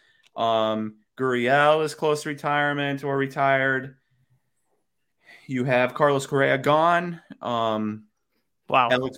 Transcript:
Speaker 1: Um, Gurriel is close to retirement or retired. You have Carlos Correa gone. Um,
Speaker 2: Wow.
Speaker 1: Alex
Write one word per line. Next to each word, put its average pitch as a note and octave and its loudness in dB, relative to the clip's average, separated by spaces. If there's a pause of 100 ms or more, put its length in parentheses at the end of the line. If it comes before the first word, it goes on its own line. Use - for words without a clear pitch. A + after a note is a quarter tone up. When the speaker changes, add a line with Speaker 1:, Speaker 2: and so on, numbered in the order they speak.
(360)
Speaker 1:
Um, A2 0 (220)
Gurriel C3+ 2
is D3+ -6
close D3+ -2
to D#3+ -8
retirement C#3+ -2
or C#3 -2
retired. C3+ 0 (1500)
You B2+ -4
have B2+ 2
Carlos C#3 2
Correa C3+ 2
gone. E3 0 (220)
Um, A2 -4 (640)
Speaker 2:
Wow. B2+ 4
Speaker 1:
Alex B2+ 0